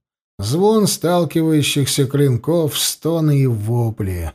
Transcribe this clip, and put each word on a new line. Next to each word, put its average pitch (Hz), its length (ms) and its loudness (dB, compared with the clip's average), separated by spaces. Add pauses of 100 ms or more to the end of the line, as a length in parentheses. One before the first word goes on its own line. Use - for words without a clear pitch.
(400)
звон 185 480 2
сталкивающихся 156 1200 0
клинков, 143 720 0
стоны 156 600 0
и 135 80 4
вопли. 107 880 -2